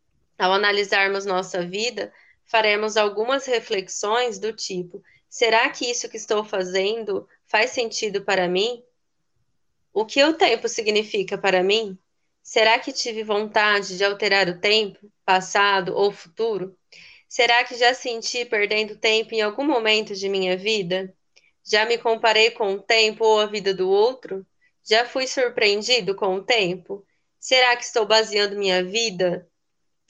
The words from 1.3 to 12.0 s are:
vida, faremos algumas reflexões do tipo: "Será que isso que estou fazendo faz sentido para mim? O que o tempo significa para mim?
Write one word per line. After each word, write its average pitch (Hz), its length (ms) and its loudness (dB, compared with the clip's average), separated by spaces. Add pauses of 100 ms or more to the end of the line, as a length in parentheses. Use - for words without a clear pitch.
vida, 208 460 -6 (320)
faremos 214 540 0
algumas 220 480 0
reflexões 226 920 -4
do 214 140 -6
tipo: 185 500 -10 (280)
"Será 226 400 2
que 254 200 -6
isso 240 200 -6
que - 80 -14
estou 214 260 -2
fazendo 196 800 -4 (220)
faz 233 240 2
sentido 220 540 -4
para 185 240 2
mim? 202 340 -2 (1080)
O 214 120 0
que 262 160 0
o 311 120 6
tempo 254 340 2
significa 214 720 -2
para 185 260 2
mim? 196 340 0 (460)